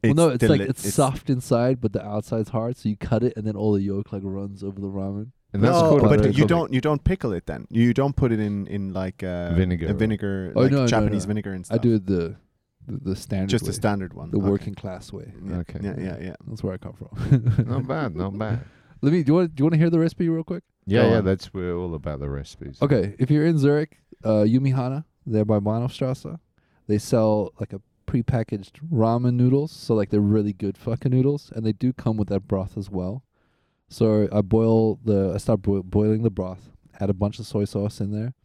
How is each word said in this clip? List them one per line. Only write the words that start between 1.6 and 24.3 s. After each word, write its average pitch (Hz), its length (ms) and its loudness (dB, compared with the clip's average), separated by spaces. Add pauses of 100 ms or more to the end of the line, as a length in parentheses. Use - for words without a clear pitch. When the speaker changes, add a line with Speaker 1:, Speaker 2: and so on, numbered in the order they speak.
Speaker 1:
but 110 120 -2
the 95 120 -4
outside's 107 460 -4
hard. 117 280 -4
So - 100 -4
you 104 80 -2
cut - 260 -2
it, 123 140 0
and 107 100 -6
then 107 100 -4
all 104 180 2
the 98 80 2
yolk, 98 300 -4
like, 98 120 -8
runs 98 400 -10
over 98 160 -10
the 98 80 -6
ramen. 98 440 -8 (200)
Speaker 3:
And 98 100 0
that's 123 120 6
Speaker 2:
No, 170 60 4 (100)
Speaker 3:
called 143 120 6
Speaker 2:
but - 80 6
Speaker 1:
butter 104 180 6
Speaker 2:
you 104 40 2
Speaker 1:
cooking. 139 140 6
Speaker 2:
don't, 170 260 2
you 127 100 2
don't 151 220 0
pickle 143 280 0
it 87 140 -4
then. 64 240 -10
You 117 220 4
don't 135 240 2
put 127 160 2
it 110 80 0
in, 101 280 -2
in, 98 260 -6
like, 92 280 -6
uh, 87 320 -4
Speaker 3:
Vinegar. 87 340 2
Speaker 2:
a 101 60 0
vinegar, 98 640 -2
Speaker 1:
Oh, 117 60 4
Speaker 2:
like 135 100 4
Speaker 1:
no, 139 100 2
no, 123 40 2
Speaker 2:
Japanese 107 400 0
Speaker 1:
no. - 20 -8
Speaker 2:
vinegar 104 240 -4
and 92 140 -10
Speaker 1:
I 110 80 -6
Speaker 2:
stuff. 117 80 2
Speaker 1:
do 120 140 4
it 95 100 -2
the, 90 300 -2 (500)
the, 80 240 -8
the 92 60 -4
standard 98 340 -4
Speaker 2:
Just 117 160 0
the 95 60 -4
Speaker 1:
way. - 20 -6
Speaker 2:
standard 104 400 -4
one. 80 160 -12
Speaker 1:
The 104 80 0
Speaker 2:
Okay. 98 100 0
Speaker 1:
working 101 260 -2
class 92 380 -14
way. - 220 -14 (120)
Speaker 2:
Yeah, 90 120 -6
Speaker 3:
Okay. - 240 -8
Speaker 2:
yeah, 98 160 -6
yeah, 90 200 -8
yeah. 90 160 -10 (120)
Speaker 1:
That's - 160 -10
where 92 100 -4
I 92 60 -10
come - 160 -14
from. 117 680 0
<laughs> 120 40 -6
Speaker 3:
Not 131 180 -4
bad, 131 300 -4
not 98 220 -4
bad. 107 260 -4 (380)
Speaker 1:
Let 139 100 2
me, 175 100 2
do 139 100 2
you - 20 6
wanna, 180 140 2
do 156 120 -8
you 139 60 2
wanna 165 100 2
hear 165 140 4
the 165 80 2
recipe 165 320 0
real 165 140 -2
quick? 175 180 -10 (240)
Speaker 3:
Yeah, 110 160 4
Speaker 2:
Go 117 80 6
Speaker 3:
yeah, 113 80 4
Speaker 2:
on. 104 80 0
Speaker 3:
that's, 95 260 -2
we're 90 240 -4
all 87 180 -4
about 71 260 -6
the 71 100 -4
recipes. 69 500 -10
Speaker 1:
Okay, 110 380 2
if 131 120 0
you're 151 160 4
in 165 120 2
Zurich, 147 400 2 (260)
uh, 107 200 4